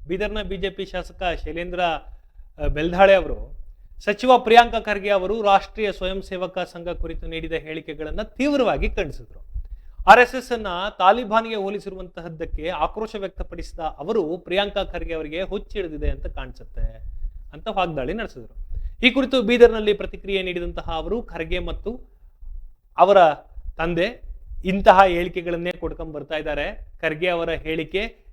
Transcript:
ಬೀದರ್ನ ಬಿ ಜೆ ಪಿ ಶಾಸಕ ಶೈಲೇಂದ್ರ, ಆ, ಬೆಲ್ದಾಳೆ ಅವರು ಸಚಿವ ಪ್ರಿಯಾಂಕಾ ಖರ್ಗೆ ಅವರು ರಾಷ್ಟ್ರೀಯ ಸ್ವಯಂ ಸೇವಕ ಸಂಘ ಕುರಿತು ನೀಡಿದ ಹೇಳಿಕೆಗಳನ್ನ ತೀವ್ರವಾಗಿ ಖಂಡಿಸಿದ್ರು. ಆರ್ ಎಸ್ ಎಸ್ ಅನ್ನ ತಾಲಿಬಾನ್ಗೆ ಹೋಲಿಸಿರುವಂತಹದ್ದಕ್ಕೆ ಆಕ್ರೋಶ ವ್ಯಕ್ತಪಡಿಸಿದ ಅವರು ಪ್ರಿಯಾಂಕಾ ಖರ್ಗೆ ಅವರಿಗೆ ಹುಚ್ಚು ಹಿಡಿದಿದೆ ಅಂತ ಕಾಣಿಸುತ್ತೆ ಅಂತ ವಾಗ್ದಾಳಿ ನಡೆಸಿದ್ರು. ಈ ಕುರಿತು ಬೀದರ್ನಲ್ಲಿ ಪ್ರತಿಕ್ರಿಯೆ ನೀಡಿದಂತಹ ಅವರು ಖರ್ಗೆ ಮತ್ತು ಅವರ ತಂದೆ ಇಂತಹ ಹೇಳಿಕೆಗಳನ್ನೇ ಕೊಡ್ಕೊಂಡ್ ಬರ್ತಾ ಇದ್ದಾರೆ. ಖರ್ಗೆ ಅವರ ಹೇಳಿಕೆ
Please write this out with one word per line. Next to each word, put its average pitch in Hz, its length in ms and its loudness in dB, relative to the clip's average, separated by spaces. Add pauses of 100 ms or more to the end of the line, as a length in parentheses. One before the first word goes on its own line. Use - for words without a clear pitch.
ಬೀದರ್ನ 208 340 -4
ಬಿ 190 160 -6
ಜೆ 190 120 -4
ಪಿ 196 160 -8
ಶಾಸಕ - 380 -10 (220)
ಶೈಲೇಂದ್ರ, 175 360 -6
ಆ, - 920 -4
ಬೆಲ್ದಾಳೆ 175 400 6
ಅವರು - 520 0 (400)
ಸಚಿವ 247 320 6
ಪ್ರಿಯಾಂಕಾ 233 420 6
ಖರ್ಗೆ 202 300 -4
ಅವರು 202 320 0
ರಾಷ್ಟ್ರೀಯ 202 500 2
ಸ್ವಯಂ 190 300 -6
ಸೇವಕ 185 380 -8
ಸಂಘ 175 300 -8
ಕುರಿತು 165 380 -6
ನೀಡಿದ 160 240 -6
ಹೇಳಿಕೆಗಳನ್ನ 156 720 -8
ತೀವ್ರವಾಗಿ 233 680 0
ಖಂಡಿಸಿದ್ರು. - 760 -8 (420)
ಆರ್ 220 120 12
ಎಸ್ 247 160 4
ಎಸ್ 247 160 -6
ಅನ್ನ 220 160 -4 (320)
ತಾಲಿಬಾನ್ಗೆ 220 560 4
ಹೋಲಿಸಿರುವಂತಹದ್ದಕ್ಕೆ 180 1120 -8
ಆಕ್ರೋಶ 180 500 -4
ವ್ಯಕ್ತಪಡಿಸಿದ - 600 -10
ಅವರು 165 580 -2
ಪ್ರಿಯಾಂಕಾ 196 460 -2
ಖರ್ಗೆ 170 300 -6
ಅವರಿಗೆ 156 280 -6
ಹುಚ್ಚು 196 380 -6
ಹಿಡಿದಿದೆ 151 300 -4
ಅಂತ 135 160 -6
ಕಾಣಿಸುತ್ತೆ 123 880 -8 (380)
ಅಂತ 165 140 -10
ವಾಗ್ದಾಳಿ 175 460 -2
ನಡೆಸಿದ್ರು. 180 520 -10 (420)
ಈ 247 40 8
ಕುರಿತು 262 300 2
ಬೀದರ್ನಲ್ಲಿ 220 520 6
ಪ್ರತಿಕ್ರಿಯೆ 190 500 -4
ನೀಡಿದಂತಹ 175 480 -6
ಅವರು 165 300 -4
ಖರ್ಗೆ 165 380 -6
ಮತ್ತು 175 600 -8 (800)
ಅವರ 190 200 8 (600)
ತಂದೆ 175 440 -2 (440)
ಇಂತಹ 196 380 8
ಹೇಳಿಕೆಗಳನ್ನೇ 175 680 0
ಕೊಡ್ಕೊಂಡ್ 160 420 -8
ಬರ್ತಾ 147 220 -8
ಇದ್ದಾರೆ. 156 680 -6
ಖರ್ಗೆ 160 280 0
ಅವರ 165 200 0
ಹೇಳಿಕೆ 160 680 -4 (180)